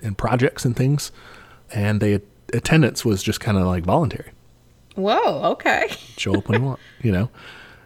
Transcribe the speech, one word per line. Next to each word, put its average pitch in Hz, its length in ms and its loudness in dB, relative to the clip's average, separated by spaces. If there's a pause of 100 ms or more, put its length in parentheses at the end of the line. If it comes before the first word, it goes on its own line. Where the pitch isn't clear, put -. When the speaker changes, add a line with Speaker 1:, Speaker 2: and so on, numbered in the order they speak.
Speaker 1:
and 107 160 -6
projects - 480 0
and 120 100 0
things. 139 360 0 (600)
And 104 280 0
they, 104 220 2 (320)
attendance 143 520 2
was 101 160 2
just - 180 -2
kinda, 101 260 2
like, 90 200 0
voluntary. 127 460 0 (640)
Speaker 2:
Whoa, 196 560 0
okay. - 380 0 (140)
<laughs> - 140 -20
Speaker 1:
Show 98 200 0
up - 120 -4
when 101 120 2
you 135 60 0
want, 131 120 -6 (240)
you 113 80 2
know. 95 180 2 (560)